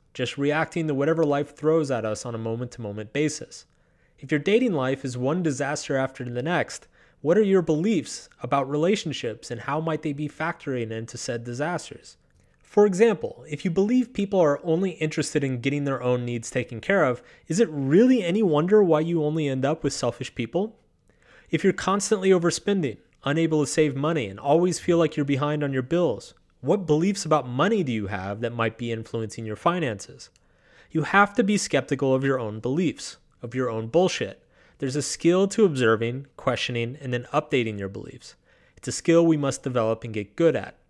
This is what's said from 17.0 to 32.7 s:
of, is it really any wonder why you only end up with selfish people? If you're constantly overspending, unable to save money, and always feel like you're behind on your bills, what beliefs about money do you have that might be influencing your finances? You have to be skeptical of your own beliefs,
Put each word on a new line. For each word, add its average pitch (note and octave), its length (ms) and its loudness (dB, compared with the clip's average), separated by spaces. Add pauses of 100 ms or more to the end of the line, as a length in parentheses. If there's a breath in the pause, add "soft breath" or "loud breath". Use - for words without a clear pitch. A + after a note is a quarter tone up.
of, B2 160 0 (280 loud breath)
is E3 100 -2
it G#3+ 120 4
really F3+ 520 4
any F#3+ 220 0
wonder F3 360 4
why D#3+ 200 4
you E3 240 0
only D3+ 240 0
end C3 160 -2
up D3+ 180 -2
with C#3 100 0
selfish - 440 -6
people? G3+ 420 -4 (720 soft breath)
If E3 140 0
you're F#3+ 80 4
constantly F#3+ 580 0
overspending, E3+ 680 2 (260)
unable D#3 360 2
to C#3+ 60 2
save D3 300 2
money, C#3+ 320 -2
and F#2+ 100 -12
always E3 400 2
feel E3+ 200 2
like D#3+ 180 2
you're D3 80 0
behind D3 400 0
on C#3 80 -2
your C3 100 -2
bills, C3 500 -2 (280)
what F3 260 0
beliefs E3 380 2
about D3+ 240 2
money F3 340 2
do C#3 80 -2
you G#2+ 160 -2
have G2+ 340 -6
that A#2 140 -4
might A#2 240 -2
be A#2+ 140 -6
influencing A2+ 520 -8
your G#2+ 120 -8
finances? D#3+ 760 -4 (600 soft breath)
You D#3 100 0
have G3+ 320 2
to B3 80 4
be G3+ 160 2
skeptical C#3+ 560 0
of C3 80 0
your C3+ 160 0
own A2 220 -6
beliefs, C#3+ 560 -2 (260)